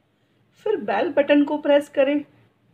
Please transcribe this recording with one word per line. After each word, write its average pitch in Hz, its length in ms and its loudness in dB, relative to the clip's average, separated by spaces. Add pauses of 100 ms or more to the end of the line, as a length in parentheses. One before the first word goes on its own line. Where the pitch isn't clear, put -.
(540)
फिर 427 220 -4
bell 220 340 -2
button 285 340 2
को 294 140 -4
press 294 320 0
करें 285 360 0 (480)